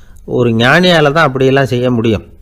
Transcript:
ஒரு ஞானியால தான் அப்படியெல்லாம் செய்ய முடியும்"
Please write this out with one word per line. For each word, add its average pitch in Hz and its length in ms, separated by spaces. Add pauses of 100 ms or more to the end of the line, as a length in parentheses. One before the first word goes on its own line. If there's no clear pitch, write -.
(260)
ஒரு 123 240
ஞானியால 151 640
தான் 156 160
அப்படியெல்லாம் 131 380
செய்ய 123 260
முடியும்" 113 340 (160)